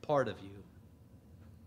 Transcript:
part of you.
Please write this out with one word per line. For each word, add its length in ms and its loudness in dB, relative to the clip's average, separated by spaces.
part 260 6
of 140 -2
you. 240 -12